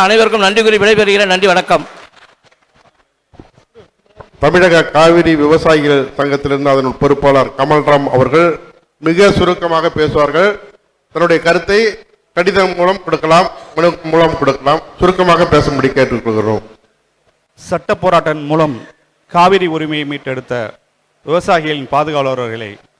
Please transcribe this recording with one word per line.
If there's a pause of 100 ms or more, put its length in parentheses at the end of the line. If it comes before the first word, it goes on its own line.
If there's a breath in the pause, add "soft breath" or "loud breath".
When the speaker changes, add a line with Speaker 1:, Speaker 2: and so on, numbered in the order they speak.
Speaker 1:
அனைவருக்கும்
நன்றி
கூறி
விடைபெறுகிறேன்.
நன்றி,
வணக்கம். (2500)
Speaker 2:
தமிழக (140)
காவிரி (100)
விவசாயிகள் (160)
சங்கத்திலிருந்து
அதன்
பொறுப்பாளர்
கமல்ராம்
அவர்கள் (580)
மிக
சுருக்கமாக (100)
பேசுவார்கள். (640)
தன்னுடைய
கருத்தை (560)
கடிதம்
மூலம்
கொடுக்கலாம், (280)
மனு (220)
மூலம்
கொடுக்கலாம். (180)
சுருக்கமாக
பேசும்படி
கேட்டுக்கொள்கிறோம். (960)
Speaker 3:
சட்ட
போராட்டம்
மூலம் (560)
காவிரி
உரிமையை
மீட்டெடுத்த (720)
விவசாயிகளின்
பாதுகாவலர்களை (300)